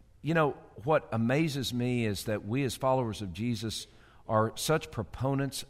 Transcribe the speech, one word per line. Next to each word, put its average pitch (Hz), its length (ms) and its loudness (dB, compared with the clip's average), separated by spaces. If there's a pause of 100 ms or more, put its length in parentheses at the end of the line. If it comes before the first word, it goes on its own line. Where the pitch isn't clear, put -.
(220)
you 147 120 -2
know, 156 220 4 (280)
what 147 300 2
amazes 127 600 2
me 123 320 0
is 104 200 -2
that 104 200 -2
we 131 200 0
as 110 100 -2
followers 131 460 0
of 98 100 -6
Jesus 110 560 -4 (400)
are 110 280 4
such - 360 0
proponents 135 800 -2